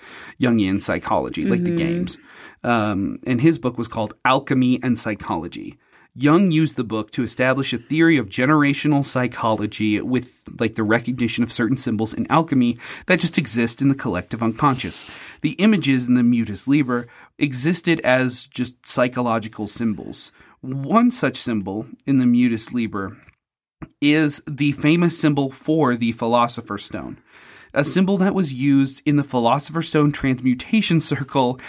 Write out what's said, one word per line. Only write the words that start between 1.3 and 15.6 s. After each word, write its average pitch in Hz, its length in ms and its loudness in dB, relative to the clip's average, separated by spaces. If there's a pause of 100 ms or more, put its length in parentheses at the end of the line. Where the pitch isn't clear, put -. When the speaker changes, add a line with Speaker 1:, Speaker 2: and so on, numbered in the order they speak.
Speaker 1:
like 185 180 0
the 175 60 -2
Speaker 2:
Mm-hmm. 170 80 -2
Speaker 1:
games. 170 400 -4 (460)
Um, 104 640 -2
and 123 140 0
his 160 180 4
book 123 180 -6
was 117 100 -6
called 107 280 -8 (100)
Alchemy 131 560 2
and 120 160 0
Psychology. 98 800 -8 (400)
Jung 160 320 4
used 156 280 0
the 127 60 -2
book 110 280 -6
to 131 120 -4
establish 131 500 0
a 123 40 -2
theory 160 400 4
of 110 120 -2
generational 143 760 2
psychology 110 960 0
with, 123 400 -4 (180)
like, 113 160 -2
the 113 80 -4
recognition 120 600 0
of 120 80 -2
certain 160 260 0
symbols 110 360 -2
in - 180 -4
alchemy 127 460 2 (280)
that 185 140 2
just 170 180 0
exist 120 440 0
in 135 80 4
the 135 60 2
collective 107 460 -4
unconscious. 113 640 -2 (360)
The 151 120 -2
images 139 540 2